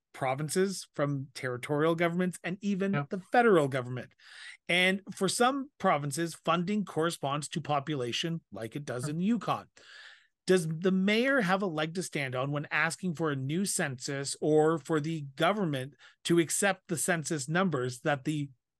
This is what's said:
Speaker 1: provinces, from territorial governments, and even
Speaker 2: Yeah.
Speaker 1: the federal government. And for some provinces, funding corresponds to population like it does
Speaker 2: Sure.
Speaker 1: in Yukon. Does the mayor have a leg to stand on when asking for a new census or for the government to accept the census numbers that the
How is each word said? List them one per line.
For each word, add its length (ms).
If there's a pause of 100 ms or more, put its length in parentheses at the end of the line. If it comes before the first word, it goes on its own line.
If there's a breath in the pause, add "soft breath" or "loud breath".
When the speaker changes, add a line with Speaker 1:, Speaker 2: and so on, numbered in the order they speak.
(140)
Speaker 1:
provinces, 800
from 400
territorial 600
governments, 500
and 160
even 320
Speaker 2:
Yeah. 160
Speaker 1:
the 100
federal 480
government. 420 (600 loud breath)
And 320 (120)
for 140
some 420 (100)
provinces, 680
funding 400
corresponds 640
to 120
population 800 (120)
like 260
it 80
does 180
Speaker 2:
Sure. 80
Speaker 1:
in 80
Yukon. 480 (800 loud breath)
Does 200
the 280
mayor 480
have 200
a 40
leg 300
to 80
stand 300
on 200
when 180
asking 440
for 160
a 40
new 300
census 760
or 400
for 220
the 240 (100)
government 580 (300 soft breath)
to 160
accept 480
the 80
census 540
numbers 500
that 240
the 240 (320)